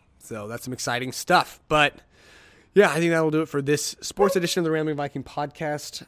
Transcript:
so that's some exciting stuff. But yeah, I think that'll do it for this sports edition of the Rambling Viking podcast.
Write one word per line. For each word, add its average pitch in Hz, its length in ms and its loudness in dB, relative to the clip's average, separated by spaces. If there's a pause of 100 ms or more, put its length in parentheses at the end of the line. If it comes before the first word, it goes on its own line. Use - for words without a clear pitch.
(180)
so 107 320 -12
that's 117 160 -12
some 127 80 -8
exciting 123 400 -4
stuff. - 560 0
But 151 320 2 (760)
yeah, 190 160 8
I 151 80 -2
think 170 100 2
that'll 160 220 2
do 156 100 2
it 156 80 -4
for 143 140 -2
this 147 360 -2
sports 196 360 2
edition 175 240 0
of 175 40 2
the 160 60 0
Rambling 156 260 0
Viking 143 280 -6
podcast. 147 840 -8